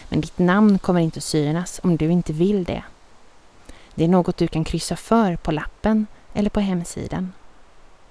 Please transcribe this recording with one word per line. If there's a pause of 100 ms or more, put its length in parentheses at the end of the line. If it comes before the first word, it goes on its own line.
Men
ditt
namn
kommer
inte
att
synas
om
du
inte
vill
det. (1120)
Det
är
något
du
kan
kryssa
för
på
lappen (280)
eller
på
hemsidan. (800)